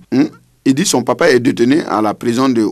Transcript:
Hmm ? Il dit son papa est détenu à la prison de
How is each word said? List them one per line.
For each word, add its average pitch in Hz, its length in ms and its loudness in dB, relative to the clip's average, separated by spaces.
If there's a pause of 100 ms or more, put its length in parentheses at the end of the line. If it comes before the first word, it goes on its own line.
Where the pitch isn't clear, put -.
(100)
Hmm ? 131 140 2 (400)
Il 135 100 0
dit 170 120 -2
son 127 160 0
papa 123 260 0
est 123 120 4
détenu 131 420 0
à 104 180 -4
la 104 140 -2
prison 120 340 -2
de 113 240 0